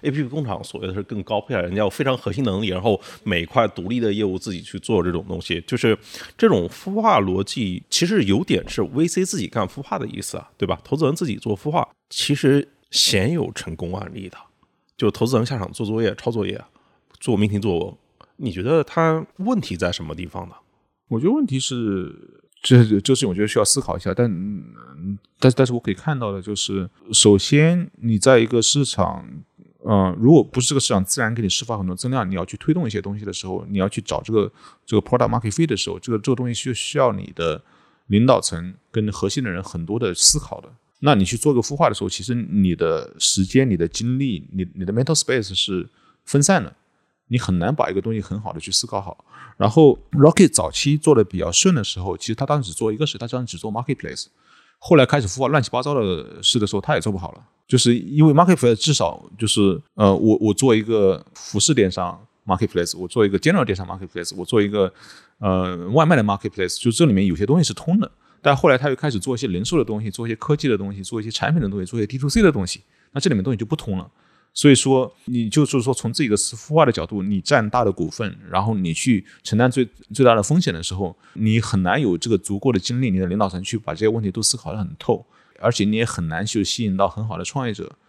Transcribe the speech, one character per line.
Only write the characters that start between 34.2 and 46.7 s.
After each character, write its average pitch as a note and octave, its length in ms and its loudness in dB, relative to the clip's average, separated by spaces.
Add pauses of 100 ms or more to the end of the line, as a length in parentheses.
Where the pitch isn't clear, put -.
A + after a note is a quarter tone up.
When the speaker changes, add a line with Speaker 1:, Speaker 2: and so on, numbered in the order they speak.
Speaker 2:
这 A2 100 -8
个， G2+ 180 2 (360)
这 G#2+ 120 0
个 - 80 -2
product B2 220 2
market A2+ 240 -2
fit D#3+ 140 0
的 B2+ 100 -2
时 F#2 140 -6
候， F2+ 80 -8
这 A#2+ 140 -8
个， G#2+ 60 0
这 A#2 140 -2
个 A#2 40 0
东 B2 120 -6
西 A#2+ 60 -6
需， B2+ 180 -8
需 - 260 -6
要 B2+ 140 2
你 F#2+ 240 -8
的 D#2+ 260 -4 (440)
领 G#2 180 4
导 B2 160 4
层 F2+ 340 -8 (160)
跟 G#2+ 220 -2
核 G2+ 160 -4
心 C3+ 160 -4
的 G#2+ 60 -6
人 F2+ 120 -6
很 E2+ 220 -10
多 G2+ 140 -6
的 G2+ 160 -4
思 - 240 2
考 - 220 -12
的。 - 80 -20 (320)
那 C#3+ 140 6
你 G2 100 4
去 A#2 120 -4
做 D3 160 2
个 B2 80 2
孵 C#3+ 160 -4
化 D3+ 120 4
的 A2 60 0
时 - 80 -8
候， G2 60 -4
其 - 140 -8
实 A#2+ 120 -4
你 G2 420 2
的 D#2+ 420 -2
时 - 260 0
间、 C3 240 2
你 G2 80 0
的 E2 100 0
精 B2 320 -4
力、 A#2+ 340 -4
你、 F#2 220 -4
你 F#2 100 -8
的 G2 80 -4
mental C3 220 0
space A#2 380 -2
是 F#2+ 360 -4 (360)
分 - 180 2
散 E3+ 200 4
的， - 100 -12 (540)